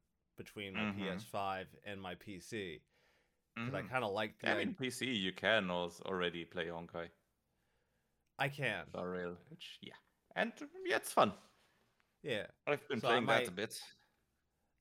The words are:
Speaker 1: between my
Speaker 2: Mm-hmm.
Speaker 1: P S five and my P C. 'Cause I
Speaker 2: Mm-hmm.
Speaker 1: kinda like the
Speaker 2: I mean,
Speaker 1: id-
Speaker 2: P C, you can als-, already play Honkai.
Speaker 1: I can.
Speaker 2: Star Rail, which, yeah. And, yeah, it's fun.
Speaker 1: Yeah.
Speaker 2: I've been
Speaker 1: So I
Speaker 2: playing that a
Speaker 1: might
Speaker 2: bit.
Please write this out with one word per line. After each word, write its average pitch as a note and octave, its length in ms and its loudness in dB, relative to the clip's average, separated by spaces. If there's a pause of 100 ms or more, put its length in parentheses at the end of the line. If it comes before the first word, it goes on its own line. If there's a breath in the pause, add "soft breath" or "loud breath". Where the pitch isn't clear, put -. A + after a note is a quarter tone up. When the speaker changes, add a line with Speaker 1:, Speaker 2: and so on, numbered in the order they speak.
(380)
Speaker 1:
between G2+ 360 -8
my G#2 80 -2
Speaker 2:
Mm-hmm. G2+ 220 -2
Speaker 1:
P F#2+ 60 -2
S F#2 140 -4
five F#2+ 440 -2 (180)
and G2 160 -8
my F2+ 140 -6
P F#2+ 260 -12
C. F#2+ 400 -6 (760)
'Cause A#2 180 -4
I F#2+ 80 -2
Speaker 2:
Mm-hmm. - 120 -8
Speaker 1:
kinda B2 140 2
like G#2+ 320 0
the - 120 2
Speaker 2:
I G#2+ 60 4
mean, - 120 0
Speaker 1:
id- - 80 -4
Speaker 2:
P C3 120 -2
C, A#2+ 240 -2
you F#2 180 2
can F#2+ 400 4
als-, F2 300 0
already F2 420 0
play E2 240 -4
Honkai. E2+ 400 -6 (1300)
Speaker 1:
I C#3 120 2
can. B2 400 -2
Speaker 2:
Star F#2 200 -4
Rail, F2+ 280 -2 (120)
which, - 320 -14
yeah. - 120 -12 (420)
And, A3 160 2 (340)
yeah, F4 120 4
it's - 160 -4
fun. - 180 8 (920)
Speaker 1:
Yeah. A2+ 240 -2 (200)
Speaker 2:
I've C#3+ 220 0
been B2 100 0
Speaker 1:
So C3+ 80 0
I B2 40 6
Speaker 2:
playing A#2+ 160 6
that A2+ 160 6
a - 20 0
Speaker 1:
might F#2 100 -6
Speaker 2:
bit. G2+ 240 -4 (1000)